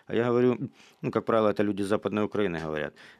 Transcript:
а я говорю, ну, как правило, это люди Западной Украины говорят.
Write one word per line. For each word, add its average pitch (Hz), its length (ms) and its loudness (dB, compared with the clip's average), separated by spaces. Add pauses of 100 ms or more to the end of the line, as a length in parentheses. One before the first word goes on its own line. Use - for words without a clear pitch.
а - 80 -8
я 113 100 2
говорю, 123 460 2 (320)
ну, 127 80 -4
как 110 160 -2
правило, 110 240 4
это 101 120 0
люди 101 200 -2
Западной 104 420 -2
Украины 98 340 -2
говорят. 78 360 -6 (260)